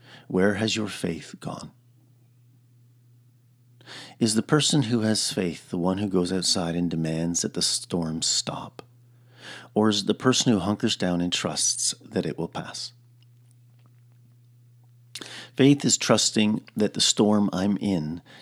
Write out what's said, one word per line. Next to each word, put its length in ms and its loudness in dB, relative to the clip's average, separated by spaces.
Where 280 4
has 200 -2
your 140 -4
faith 500 -8
gone?" 320 -12
Is 160 2
the 80 2
person 400 2
who 200 0
has 300 0
faith 380 -4
the 80 -4
one 200 2
who 100 -2
goes 240 2
outside 420 0
and 160 0
demands 520 -2
that 120 -6
the 80 -2
storm 580 -2
stop? 640 -4
Or 140 4
is 120 2
it 80 -6
the 40 2
person 400 2
who 60 4
hunkers 380 -2
down 240 0
and 120 -2
trusts 640 -4
that 220 -4
it 100 -6
will 120 -6
pass? 420 -10
Faith 280 6
is 120 4
trusting 680 2
that 180 0
the 60 -4
storm 520 4
I'm 240 0
in 460 -2